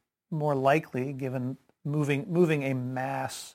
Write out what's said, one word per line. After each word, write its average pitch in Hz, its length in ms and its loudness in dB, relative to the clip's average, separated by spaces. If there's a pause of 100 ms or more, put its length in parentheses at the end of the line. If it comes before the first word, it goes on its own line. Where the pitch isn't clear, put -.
(300)
more 151 240 0
likely 135 580 2
given 131 440 -4 (280)
moving, 143 440 0
moving 160 360 4
a 135 100 0
mass 131 800 -6